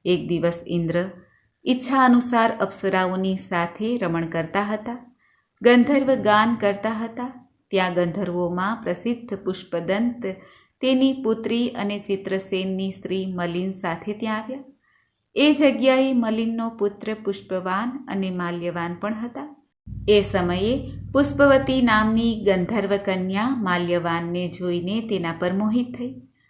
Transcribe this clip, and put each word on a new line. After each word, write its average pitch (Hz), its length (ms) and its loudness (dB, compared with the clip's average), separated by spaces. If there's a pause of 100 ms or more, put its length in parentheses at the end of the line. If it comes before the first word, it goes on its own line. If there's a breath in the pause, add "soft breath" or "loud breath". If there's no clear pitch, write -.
એક 175 220 2
દિવસ 170 400 0
ઇન્દ્ર 170 420 0 (560 soft breath)
ઈચ્છા 254 400 2
અનુસાર 240 460 4
અપ્સરાઓની 190 880 0
સાથે 190 600 -2
રમણ 165 280 -2
કરતા 165 360 -2
હતા, 214 540 -8 (460)
ગંધર્વ 254 540 6
ગાન 214 400 4
કરતા 202 340 0
હતા. 226 600 -8 (200)
ત્યાં 185 240 2
ગંધર્વોમાં 175 920 -2
પ્રસિદ્ધ 233 500 -4
પુષ્પદંત 190 1000 -4 (460 loud breath)
તેની 262 420 2
પુત્રી 226 460 0
અને 202 300 -4
ચિત્રસેનની 190 920 -4
સ્ત્રી 185 340 -6
મલિન 180 460 -4
સાથે 185 420 -6
ત્યાં 220 300 -4
આવ્યા. 269 200 -12 (720)
એ 294 180 6
જગ્યાએ 262 600 4
મલિનનો 226 560 0
પુત્ર 208 440 -4
પુષ્પવાન 202 920 -4
અને 190 240 -2
માલ્યવાન 175 640 -4
પણ 208 180 -6
હતા. 240 400 -10 (560)
એ 208 120 8
સમયે 190 720 0 (220 loud breath)
પુષ્પવતી 269 680 4
નામની 220 640 2
ગંધર્વ 196 520 2
કન્યા 196 520 -2
માલ્યવાનને 175 1000 -2
જોઈને 180 540 -4
તેના 180 380 -2
પર 180 140 0
મોહિત 214 440 0
થઈ 247 160 -8 (360)